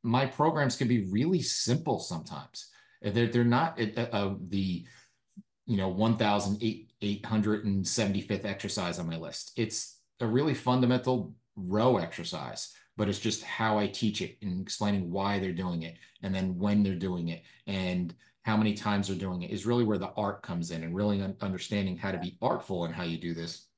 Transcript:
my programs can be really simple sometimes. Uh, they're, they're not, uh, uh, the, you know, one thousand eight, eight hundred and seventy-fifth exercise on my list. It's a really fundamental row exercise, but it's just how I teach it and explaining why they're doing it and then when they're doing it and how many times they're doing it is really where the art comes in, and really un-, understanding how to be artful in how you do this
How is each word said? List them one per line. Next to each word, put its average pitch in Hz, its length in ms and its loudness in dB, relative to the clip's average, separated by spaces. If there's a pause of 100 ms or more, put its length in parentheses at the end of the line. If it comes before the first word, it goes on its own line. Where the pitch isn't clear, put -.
my 127 240 2
programs 147 480 2
can 123 140 0
be 113 160 4
really 135 380 2
simple 120 580 0
sometimes. - 680 -10 (380)
Uh, 107 60 0
they're, 117 160 4
they're 120 180 4
not, 123 360 4
uh, 110 200 -2 (120)
uh, 101 220 0 (140)
the, 95 360 -2 (800)
you 117 100 0
know, 95 120 2
one 107 280 2
thousand 101 460 2
eight, - 380 -4
eight 104 240 -2
hundred 107 400 2
and 98 220 0
seventy-fifth 98 580 0
exercise 95 540 -4
on 82 100 -4
my 82 80 -4
list. - 400 -10
It's - 440 -4 (200)
a 120 60 0
really 131 280 4
fundamental 127 800 2 (220)
row 104 420 4
exercise, 82 760 -6 (220)
but 104 120 2
it's 101 100 0
just - 240 -2
how 110 360 2
I 104 80 2
teach 104 360 -2
it - 200 -8
and 92 180 -2
explaining 98 500 0
why 98 280 0
they're 95 140 -2
doing 87 300 -2
it 82 140 -10 (260)
and 95 120 -2
then 92 240 0
when 104 240 4
they're 95 120 2
doing 87 340 -2
it 85 140 -6 (240)
and 92 480 -2 (280)
how 110 140 2
many 107 180 4
times 101 340 0
they're 95 80 -2
doing 90 260 -4
it 85 80 -8
is 104 160 -4
really 120 180 4
where 107 140 2
the 95 180 -4
art 101 260 -2
comes 87 280 -4
in, 82 120 -4
and 82 120 -6
really 101 260 2
un-, 95 200 -4
understanding 95 560 -2
how 95 140 -4
to 87 80 -2
be 87 220 -8
artful 87 460 0
in 85 60 -4
how 85 120 -6
you 85 140 -4
do 82 160 -4
this 85 320 -10 (120)